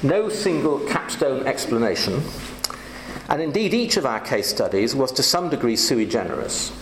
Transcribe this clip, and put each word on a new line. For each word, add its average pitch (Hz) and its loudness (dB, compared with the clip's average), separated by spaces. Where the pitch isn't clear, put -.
no 190 4
single 151 2
capstone 135 0
explanation, 113 0
and 151 2
indeed 175 2
each 233 2
of 156 0
our 110 0
case 104 0
studies 104 2
was 131 2
to 139 0
some 175 2
degree 123 2
sui 113 2
generis. - -4